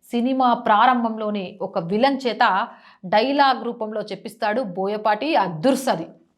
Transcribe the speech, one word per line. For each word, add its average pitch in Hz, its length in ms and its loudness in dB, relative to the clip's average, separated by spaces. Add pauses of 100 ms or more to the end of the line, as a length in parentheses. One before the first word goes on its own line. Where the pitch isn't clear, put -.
సినిమా 247 440 2
ప్రారంభంలోనే 220 1080 0
ఒక 190 160 -6
విలన్ 220 480 0
చేత 220 420 0 (360)
డైలాగ్ 247 600 2
రూపంలో 220 360 -6
చెప్పిస్తాడు 214 640 -4
బోయపాటి. 214 720 -2
ఆ 202 80 4
దుర్సది. 180 640 0 (320)